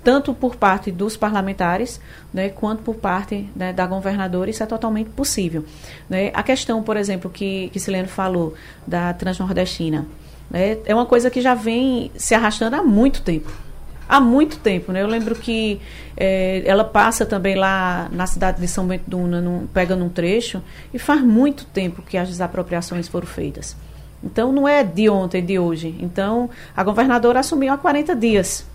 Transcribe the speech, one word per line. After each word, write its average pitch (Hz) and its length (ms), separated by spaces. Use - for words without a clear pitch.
tanto 269 280
por 247 240
parte 196 360
dos 202 240
parlamentares, 196 840
né, 190 160
quanto 220 340
por 226 120
parte, 202 600
né, 185 180
da 185 120
governadora, 190 640
isso 220 140
é 220 40
totalmente 220 440
possível, 165 540
né. 190 240
A - 100
questão, 240 400
por 214 140
exemplo, 190 320
que, 190 440
que 190 80
Sileno 185 280
falou, 180 460
da 175 260
Transnordestina, 180 920
né, 202 380
é 214 80
uma 240 100
coisa 240 240
que 247 140
já 254 100
vem 240 640
se - 160
arrastando 226 440
há 359 60
muito 254 380
tempo. 160 300
Há 277 120
muito 269 380
tempo, 185 340
né? 190 100
Eu 208 60
lembro 226 260
que, 220 440
é, 190 480
ela 202 200
passa 214 420
também 196 300
lá 185 540
na 180 160
cidade 180 340
de 175 80
São 185 180
Bento 185 240
do 180 80
Una, 175 240
num, 175 240
pega 185 280
num 180 140
trecho, 180 540
e 240 40
faz 294 220
muito 254 460
tempo 180 340
que - 160
as 180 120
desapropriações 175 800
foram 170 180
feitas. - 500
Então, 233 280
não 277 140
é 285 160
de 202 280
ontem, 185 340
de 185 140
hoje. 165 420
Então, 196 480
a 190 80
governadora 240 580
assumiu 269 320
há 285 40
quarenta 294 400
dias. 208 480